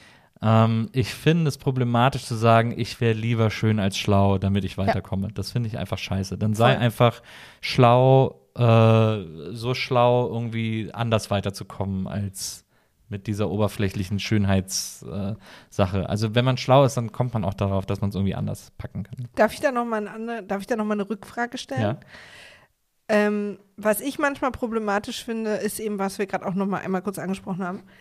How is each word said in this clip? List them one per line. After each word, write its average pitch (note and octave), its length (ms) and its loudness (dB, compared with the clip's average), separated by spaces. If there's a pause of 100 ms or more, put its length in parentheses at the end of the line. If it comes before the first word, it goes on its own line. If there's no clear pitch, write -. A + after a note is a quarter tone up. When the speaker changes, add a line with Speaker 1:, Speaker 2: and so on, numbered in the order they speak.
(420)
Speaker 1:
Ähm, A2+ 500 4
ich B2+ 220 -2
finde D#3+ 340 2
es C3+ 100 -2
problematisch B2 680 2
zu A#2+ 100 -4
sagen, A2+ 420 6
ich - 220 -6
wäre A#2 140 4
lieber A2 360 2
schön A2 300 2
als G2 180 0
schlau, G2 400 4
damit F#2+ 280 0
ich F#2 100 -8
Speaker 2:
Ja. F#2+ 100 -2
Speaker 1:
weiterkomme. G2+ 480 -2
Das - 180 -8
finde A#2 180 -2
ich G#2+ 80 -8
einfach - 200 -6
scheiße. F#2+ 400 -6
Dann G#2+ 160 0
sei A#2 200 4
Speaker 2:
Voll. G#2+ 100 -2
Speaker 1:
einfach A#2+ 380 2 (400)
schlau, C3 800 6 (140)
äh, A2 960 4
so A#2+ 220 -4
schlau, B2 580 2
irgendwie A2 600 -4
anders A2+ 380 0
weiterzukommen F#2+ 760 -4
als - 560 -8 (440)
mit G2+ 200 -10
dieser G#2 240 -2
oberflächlichen G2+ 680 -2
Schönheits-, G2 840 -2
äh, G2 320 -6 (340)
Sache. F#2+ 400 0
Also G#2+ 260 -2
wenn B2 80 4
man B2+ 140 2
schlau C3+ 280 4
ist, B2 120 -2
dann A#2 140 -4
kommt B2 220 -4
man G#2 120 -2
auch G2 80 -2
darauf, G2 320 -2
dass G2 160 -4
man's G2 140 -2
irgendwie F#2+ 180 0
anders - 440 -8
packen - 260 -10
kann. - 320 -12
Speaker 2:
Darf - 180 2
ich - 60 -14
da C#4+ 120 -2
noch A#3+ 140 -2
mal A3+ 120 -4
eine G#3 140 -6
andere, A3+ 320 -10
darf G3 180 -6
ich G3 60 -12
da B3 80 -2
noch G#3+ 100 -2
mal G#3+ 100 -2
eine G3+ 140 -4
Rückfrage A#3+ 480 -8
stellen? B3+ 240 -6
Speaker 1:
Ja. B2+ 180 -2 (1080)
Speaker 2:
Ähm, G#3 520 0 (180)
was G#3 240 -2
ich C4 160 -6
manchmal C#4 340 -2
problematisch A3 720 -4
finde, A3+ 280 -6
ist G#3 280 -4
eben, G#3 200 -4
was F#3+ 180 -4
wir G3+ 80 -4
gerade F#3 220 -6
auch F3+ 80 -4
noch G3 100 -2
mal F#3+ 160 -2
einmal F#3 220 -4
kurz G3 160 -8
angesprochen F#3+ 440 -6
haben, F3+ 200 -8 (180)